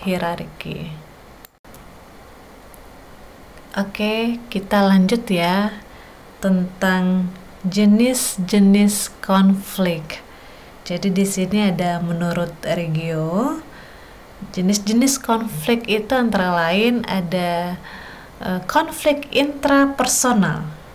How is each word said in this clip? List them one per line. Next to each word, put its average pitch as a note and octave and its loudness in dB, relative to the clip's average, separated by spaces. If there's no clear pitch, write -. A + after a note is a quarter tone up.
hierarki. E3+ -6
Oke, A3 -2
kita G3+ 0
lanjut G3 4
ya F#3 2
tentang F#3 0
jenis-jenis G#3 4
konflik. F#3+ 0
Jadi F3 -2
di F#3+ 2
sini G3 0
ada F3 0
menurut E3+ -2
Regio, E3 -2
jenis-jenis G#3 2
konflik A#3 -2
itu G#3+ -2
antara G3+ 2
lain G3 0
ada, F3 -2
eh, F#3 -4
konflik - -2
intrapersonal, A3+ 2